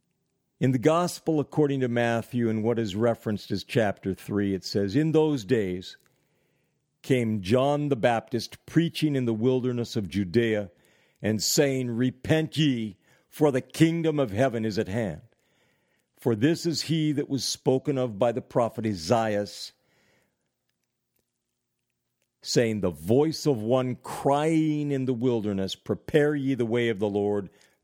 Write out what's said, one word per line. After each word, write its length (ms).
in 120
the 60
gospel 640
according 400
to 80
Matthew, 600
and 120
what 160
is 160
referenced 560
as 140
chapter 480
three, 400
it 140
says, 280
"In 180
those 340
days 500
came 400
John 480
the 80
Baptist 720
preaching 500
in 80
the 80
wilderness 640
of 140
Judea 600
and 200
saying, 480
'Repent 680
ye, 400
for 200
the 120
kingdom 560
of 120
heaven 360
is 120
at 100
hand.' 340
For 160
this 320
is 160
he 300
that 180
was 140
spoken 520
of 220
by 140
the 100
prophet 420
Isaiah, 640
saying, 380
'The 100
voice 560
of 160
one 320
crying 960
in 140
the 100
wilderness, 640
prepare 580
ye 200
the 120
way 220
of 100
the 100
Lord, 420